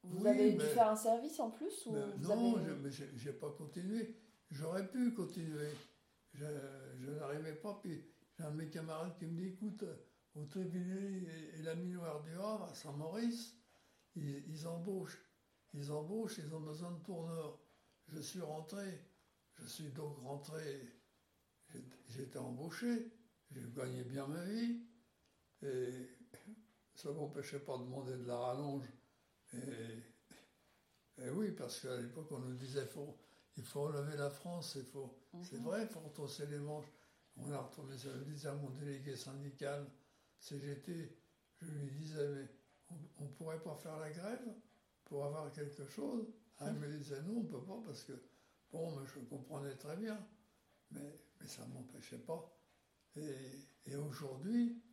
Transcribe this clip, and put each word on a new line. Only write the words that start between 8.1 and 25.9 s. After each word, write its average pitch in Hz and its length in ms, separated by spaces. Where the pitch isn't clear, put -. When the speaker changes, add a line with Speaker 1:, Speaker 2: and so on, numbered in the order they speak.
Speaker 2:
j'ai 165 60
un 151 80
de 151 60
mes 156 120
camarades 160 480
qui 170 80
me 165 120
dit, « 185 160
Écoute, 208 320
au 147 100
tribunal 185 840
et, 160 300
et - 20
la 160 140
minoire 170 480
du 160 100
Havre, 196 320
à 135 100
Saint-Maurice, 170 800
ils, 143 340
ils 156 180
embauchent. 170 560
Ils 143 200
embauchent, 185 460
ils 151 140
ont 160 60
besoin 156 320
de 165 120
tourneurs. » 165 540
Je 151 100
suis 180 220
rentré. 160 580
Je 123 120
suis 147 260
donc 143 260
rentré. 143 640
J'ai, 127 160
j'ai 127 140
été 127 160
embauché. 165 720
J'ai 120 180
gagné 127 340
bien 135 220
ma 160 180
vie. 233 380
Et 127 480